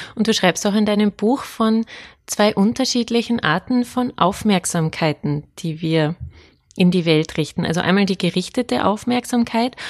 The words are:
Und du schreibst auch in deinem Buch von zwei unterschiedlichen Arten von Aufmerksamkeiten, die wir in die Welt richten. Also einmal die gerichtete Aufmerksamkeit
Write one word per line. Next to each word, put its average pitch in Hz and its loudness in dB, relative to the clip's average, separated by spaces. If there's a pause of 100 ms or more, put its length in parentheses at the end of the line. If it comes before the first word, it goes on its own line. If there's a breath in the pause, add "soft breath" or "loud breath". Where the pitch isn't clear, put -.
(160 loud breath)
Und 214 2
du 220 4
schreibst - 0
auch 196 0
in 214 4
deinem 208 2
Buch 226 0
von 226 0 (400 loud breath)
zwei 214 2
unterschiedlichen 233 0
Arten 190 0
von 240 -4
Aufmerksamkeiten, 165 0 (160)
die 156 -8
wir 160 0 (600 loud breath)
in 180 6
die 175 0
Welt 156 2
richten. 160 -4
Also 165 -2
einmal 196 2
die 190 -2
gerichtete 185 -2
Aufmerksamkeit 240 -2 (140 loud breath)